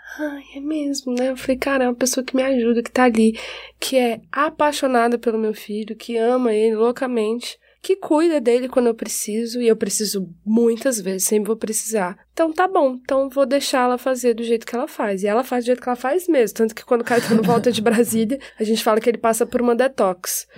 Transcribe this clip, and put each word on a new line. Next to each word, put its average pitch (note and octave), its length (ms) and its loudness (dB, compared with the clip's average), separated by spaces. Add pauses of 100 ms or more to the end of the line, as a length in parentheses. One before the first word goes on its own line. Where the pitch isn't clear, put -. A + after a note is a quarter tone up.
(180)
"Ai, C#4+ 240 -6 (140)
é C#4 40 -12
mesmo, C#4+ 520 -4
né?" B3+ 200 0
Eu B3+ 40 -6
falei, B3+ 220 -2
"Cara, C4+ 260 0
é - 20 4
uma B3 80 2
pessoa B3 300 -2
que - 100 -14
me C4 80 2
ajuda, A#3+ 400 2
que A#3 80 -8
tá B3 140 2
ali, A3+ 340 4 (400)
que - 200 -2
é A#3 240 0 (100)
apaixonada C#4 880 2
pelo A#3 180 -2
meu A3 160 0
filho, G#3+ 420 -8
que A#3 220 -8
ama A#3 380 2
ele A3 220 2
loucamente." A#3+ 800 -2 (280)
Que F#4+ 80 2
cuida E4 460 2
dele A#3+ 280 2
quando B3 200 2
eu A3+ 80 0
preciso, A3+ 640 -6
e A#3 60 4
eu A3 80 4
preciso G3+ 520 -4 (160)
muitas A#3 560 2
vezes, F#3+ 220 -4
sempre G#3+ 240 0
vou A3 100 -2
precisar. G#3+ 640 -4 (140)
Então E4 200 0
tá F4+ 140 0
bom, D4+ 340 0
então C4+ 300 -2
vou C#4 160 2
deixar C#4 380 0
ela B3 120 2
fazer B3 380 0
do A3 80 -8
jeito A#3 240 -2
que - 80 -12
ela B3+ 140 -4
faz. G3+ 340 -4
E G#3 60 0
ela A3+ 160 0
faz B3 200 -4
do - 40 -4
jeito B3 120 0
que - 80 -8
ela B3 60 0
faz C#4+ 320 -2
mesmo, C4 300 2
tanto A3+ 180 0
que - 100 -16
quando A#3 180 2
o - 20 -4
Caetano A#3 400 2
volta A#3 260 4
de A3+ 100 0
Brasília, A3+ 600 2 (180)
a A3 60 -2
gente A3 180 0
fala A3+ 180 2
que - 80 0
ele A#3 100 0
passa A3+ 280 0
por B3 160 -2
uma A#3+ 140 4
detox. G#3 800 -2